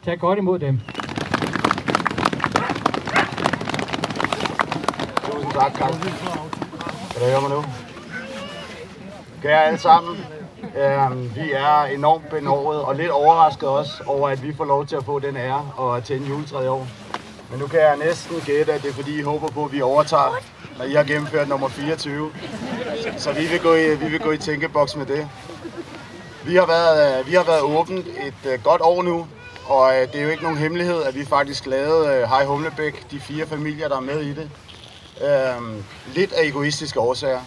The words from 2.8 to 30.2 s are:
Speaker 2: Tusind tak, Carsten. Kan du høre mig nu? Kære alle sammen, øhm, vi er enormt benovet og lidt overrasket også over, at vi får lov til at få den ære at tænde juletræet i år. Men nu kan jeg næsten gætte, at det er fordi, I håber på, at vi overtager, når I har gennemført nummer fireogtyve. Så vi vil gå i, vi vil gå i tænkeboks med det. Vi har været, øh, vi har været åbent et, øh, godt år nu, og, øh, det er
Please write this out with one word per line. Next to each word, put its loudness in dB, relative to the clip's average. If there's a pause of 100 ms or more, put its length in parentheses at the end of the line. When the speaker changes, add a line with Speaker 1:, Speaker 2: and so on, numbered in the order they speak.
Speaker 2:
Tusind -6
tak, 0
Carsten. -4 (960)
Kan -4
du 2
høre 4
mig -2
nu? -2 (1800)
Kære 6
alle 2
sammen, 6 (600)
øhm, 2
vi -4
er 4
enormt 2
benovet -2
og -2
lidt -2
overrasket 6
også -2
over, 2
at -2
vi -6
får 4
lov 6
til -6
at -2
få 0
den -4
ære 0
at -2
tænde -4
juletræet -4
i 2
år. -2 (640)
Men -8
nu -4
kan 2
jeg 8
næsten -2
gætte, 2
at -2
det -4
er -8
fordi, -6
I -4
håber -2
på, -4
at -8
vi -2
overtager, 4 (420)
når -6
I -4
har 6
gennemført 0
nummer 0
fireogtyve. -4 (840)
Så -2
vi -2 (120)
vil 0
gå 6
i, 6
vi -4
vil -2
gå 0
i 0
tænkeboks 0
med -6
det. -2 (1160)
Vi 0
har 8
været, 6
øh, -4
vi 0
har 6
været 4
åbent 0
et, -8
øh, -4
godt 4
år 4
nu, -2 (400)
og, 6
øh, 2
det -6
er -2